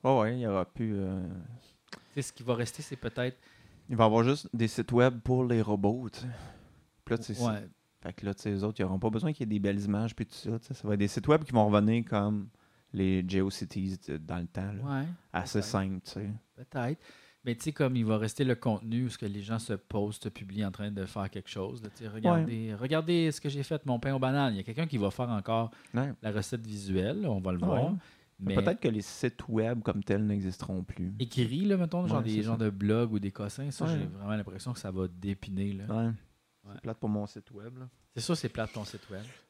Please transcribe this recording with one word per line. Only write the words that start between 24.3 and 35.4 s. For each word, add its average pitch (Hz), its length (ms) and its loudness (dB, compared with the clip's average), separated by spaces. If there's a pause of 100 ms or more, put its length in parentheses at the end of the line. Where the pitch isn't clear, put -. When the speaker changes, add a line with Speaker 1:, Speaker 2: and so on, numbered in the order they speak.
Speaker 2:
Il - 40 -2
y - 20 -4
a - 20 -6
quelqu'un 117 240 -4
qui 143 120 -2
va 98 120 4
faire 123 200 -2
encore 113 400 0 (240)
Speaker 1:
Ouais. 131 180 0 (100)
Speaker 2:
la 107 100 -2
recette 113 340 -2
visuelle, 104 600 0
on 104 140 0
va 92 120 0
le 87 80 0
Speaker 1:
Ouais. 170 60 2
Speaker 2:
voir. 151 260 2 (500)
Speaker 1:
Mais 95 140 2
Speaker 2:
Mais 127 60 4
Speaker 1:
peut-être 180 180 2
que - 80 2
les 107 140 0
sites - 460 -4
web 113 340 0
comme 104 200 -2
tels 104 240 2
n'existeront 95 560 -2
plus. 92 360 -6
Speaker 2:
écrit, 123 480 0
là, 196 100 4
mettons, 175 300 0
genre - 120 2
Speaker 1:
Ouais, 120 60 0
Speaker 2:
des 110 120 2
Speaker 1:
c'est 104 60 2
Speaker 2:
genres 113 160 0
Speaker 1:
ça. 113 60 2
Speaker 2:
de 107 60 4
blogs 107 420 2
ou 104 60 2
des 98 120 0
cossins, 131 400 -6
ça, - 140 -4
Speaker 1:
Ouais. 165 140 2
Speaker 2:
j'ai 98 80 -2
vraiment 101 300 -4
l'impression 98 360 -6
que 117 60 -6
ça 98 120 -6
va 92 180 0
dépiner, 98 640 -4